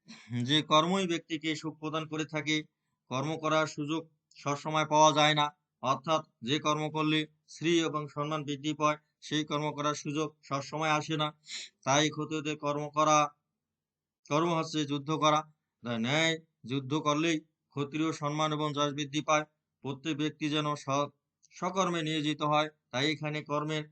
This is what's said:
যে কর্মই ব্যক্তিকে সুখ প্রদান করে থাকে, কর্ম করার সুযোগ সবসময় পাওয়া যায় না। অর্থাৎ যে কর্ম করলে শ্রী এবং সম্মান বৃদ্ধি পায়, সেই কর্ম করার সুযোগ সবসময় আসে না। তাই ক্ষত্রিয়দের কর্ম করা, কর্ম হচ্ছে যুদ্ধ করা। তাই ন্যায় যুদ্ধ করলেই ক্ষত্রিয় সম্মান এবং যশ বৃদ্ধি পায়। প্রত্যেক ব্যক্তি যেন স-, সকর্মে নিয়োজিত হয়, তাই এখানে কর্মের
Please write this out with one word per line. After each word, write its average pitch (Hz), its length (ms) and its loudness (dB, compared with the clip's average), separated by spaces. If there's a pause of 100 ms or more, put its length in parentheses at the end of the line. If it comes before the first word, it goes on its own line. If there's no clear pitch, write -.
(440)
যে 139 180 2
কর্মই 170 460 4
ব্যক্তিকে 160 480 -4
সুখ 156 240 -8
প্রদান 156 280 -6
করে 156 180 -4
থাকে, 151 300 -2 (560)
কর্ম 135 260 -2
করার 156 300 2
সুযোগ 151 340 -4 (360)
সবসময় 151 520 -2
পাওয়া 151 220 8
যায় 151 240 4
না। 147 100 4 (380)
অর্থাৎ 139 380 0 (200)
যে 127 180 0
কর্ম 151 300 0
করলে 156 300 0 (280)
শ্রী 160 320 -2
এবং 151 280 0
সম্মান 151 360 -4
বৃদ্ধি 143 300 -4
পায়, 151 240 2 (240)
সেই 151 240 -2
কর্ম 151 260 -2
করার 143 240 -2
সুযোগ 151 320 -2 (160)
সবসময় 151 480 -2
আসে 151 260 0
না। 151 100 0 (540)
তাই 143 280 4
ক্ষত্রিয়দের 151 480 -4
কর্ম 147 320 -2
করা, 151 280 6 (1080)
কর্ম 160 300 2
হচ্ছে 156 300 -2
যুদ্ধ 143 260 -4
করা। 151 280 4 (440)
তাই 117 160 -4
ন্যায় 156 360 2 (300)
যুদ্ধ 127 340 -4
করলেই 156 380 2 (380)
ক্ষত্রিয় 151 380 -2
সম্মান 151 400 -2
এবং 151 200 -2
যশ 147 200 0
বৃদ্ধি 147 280 -4
পায়। 151 240 2 (380)
প্রত্যেক 139 340 -4
ব্যক্তি 151 320 -2
যেন 151 260 0
স-, 143 380 -2 (420)
সকর্মে 180 480 -2
নিয়োজিত 151 380 -2
হয়, 151 280 2 (200)
তাই 131 220 -2
এখানে 151 320 -6
কর্মের 151 480 -2